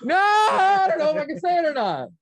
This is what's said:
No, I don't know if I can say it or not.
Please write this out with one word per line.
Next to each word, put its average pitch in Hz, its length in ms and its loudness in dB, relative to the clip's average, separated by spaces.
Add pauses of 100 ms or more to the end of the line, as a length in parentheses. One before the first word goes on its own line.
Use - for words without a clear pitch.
No, 277 120 -2
I 403 720 2
don't 339 100 -2
know 311 120 0
if 311 60 -2
I 302 80 -4
can 294 140 -10
say 349 180 0
it 339 80 0
or 302 80 0
not. 185 360 -4 (120)